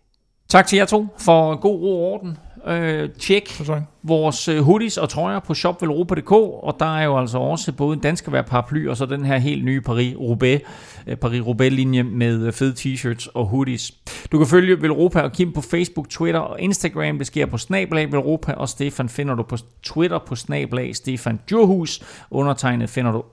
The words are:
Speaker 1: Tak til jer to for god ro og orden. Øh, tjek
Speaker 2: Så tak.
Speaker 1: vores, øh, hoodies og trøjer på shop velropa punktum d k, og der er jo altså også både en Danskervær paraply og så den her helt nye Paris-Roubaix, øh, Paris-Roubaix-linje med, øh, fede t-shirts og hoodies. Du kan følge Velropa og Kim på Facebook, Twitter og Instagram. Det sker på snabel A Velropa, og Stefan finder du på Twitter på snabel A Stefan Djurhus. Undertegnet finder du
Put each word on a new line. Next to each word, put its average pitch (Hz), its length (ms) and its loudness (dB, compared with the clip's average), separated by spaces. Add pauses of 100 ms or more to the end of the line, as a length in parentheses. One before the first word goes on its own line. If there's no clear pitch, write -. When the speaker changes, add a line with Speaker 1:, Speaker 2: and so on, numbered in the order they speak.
(480)
Speaker 1:
Tak 185 180 6
til 196 100 2
jer 196 80 6
to 214 220 0 (120)
for 160 420 6
god 196 200 2
ro 180 260 0
og 190 60 -2
orden. 185 260 -8 (280)
Øh, 160 440 -2
tjek 202 380 0
Speaker 2:
Så - 160 -10
tak. 151 180 -2 (200)
Speaker 1:
vores, 156 460 0
øh, 151 140 2
hoodies 208 360 4
og 160 100 -2
trøjer 185 320 -4
på 165 140 -6
shop 180 280 -2
velropa 170 320 -2
punktum 160 100 -4
d - 20 -14
k, - 60 4 (320)
og - 160 -4
der 160 180 0
er 156 60 2
jo 143 140 2
altså 127 200 -2
også 147 340 -2
både 147 220 0
en 143 60 -6
Danskervær 143 420 0
paraply 127 460 -2
og 127 80 -4
så 135 100 -2
den 139 180 -4
her 135 140 2
helt 127 260 0
nye 131 240 0
Paris-Roubaix, 123 720 2 (460)
øh, 120 180 -6
Paris-Roubaix-linje 123 760 2
med, 117 440 0
øh, 113 60 0
fede 135 260 0
t-shirts 123 560 -6
og 120 120 -2
hoodies. 127 460 -2 (400)
Du 156 60 4
kan 151 80 6
følge 180 360 6
Velropa 160 380 2
og 139 120 -2
Kim 175 200 0
på 160 80 -4
Facebook, 170 480 -4
Twitter 165 320 0
og - 200 -8
Instagram. 156 580 -2
Det 139 80 -6
sker 143 200 -2
på 120 120 -6
snabel 190 400 -2
A 156 60 2
Velropa, 143 480 -2
og - 160 -4
Stefan 139 400 -4
finder 143 260 -4
du 117 80 -4
på 120 140 -6 (260)
Twitter 170 360 -2
på - 180 -8
snabel 143 420 -6
A 123 140 -6
Stefan 120 560 -6
Djurhus. 190 540 2 (280)
Undertegnet 131 600 -2
finder 123 220 0
du 113 100 -2 (100)